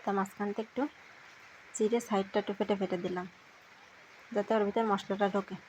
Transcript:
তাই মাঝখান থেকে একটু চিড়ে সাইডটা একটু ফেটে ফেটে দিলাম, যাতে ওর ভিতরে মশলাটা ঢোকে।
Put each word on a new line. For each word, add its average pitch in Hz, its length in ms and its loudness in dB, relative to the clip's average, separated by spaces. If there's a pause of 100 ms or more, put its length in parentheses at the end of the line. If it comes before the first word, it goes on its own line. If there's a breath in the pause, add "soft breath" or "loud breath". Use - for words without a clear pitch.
তাই 208 160 0
মাঝখান 196 380 -2
থেকে 226 100 -2
একটু - 160 -4 (920)
চিড়ে 220 240 2 (100)
সাইডটা 196 340 0
একটু 208 160 -4
ফেটে 208 220 2
ফেটে 185 240 0
দিলাম, 180 220 -4 (1080)
যাতে 202 220 0
ওর 214 100 4
ভিতরে 226 260 2
মশলাটা 196 420 2
ঢোকে। 202 220 -2 (120)